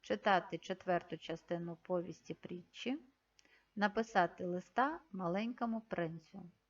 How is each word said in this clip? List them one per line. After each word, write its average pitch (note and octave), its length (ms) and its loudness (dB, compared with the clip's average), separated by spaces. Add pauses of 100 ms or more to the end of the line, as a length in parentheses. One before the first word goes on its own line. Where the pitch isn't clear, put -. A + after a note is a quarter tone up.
Читати F#3+ 580 2
четверту F3 600 -2
частину E3+ 580 -6
повісті F3 580 -4
притчі, - 640 -6 (760)
написати G3+ 680 2
листа A#3+ 560 0 (120)
маленькому A3 680 -2
принцю. F3 720 -6 (200)